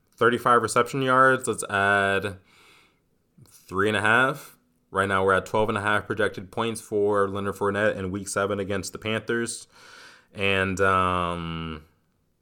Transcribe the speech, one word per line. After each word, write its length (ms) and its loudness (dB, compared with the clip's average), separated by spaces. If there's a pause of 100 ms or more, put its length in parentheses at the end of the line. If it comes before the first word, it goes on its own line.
(180)
Thirty-five 440 4
reception 400 0
yards, 460 4
let's 220 -4
add 720 2 (1080)
three 400 -4
and 80 0
a 60 0
half. 560 2 (340)
Right 160 0
now, 160 2
we're 100 4
at 120 2
twelve 240 0
and 80 -2
a 40 -6
half 260 -2
projected 440 -4
points 300 -4
for 480 0
Leonard 260 -6
Fournette 400 0
in 160 -6
Week 160 -8
seven 320 -2
against 320 -6
the 60 -12
Panthers. 680 -6 (680)
And, 480 0
um, 1040 -2 (560)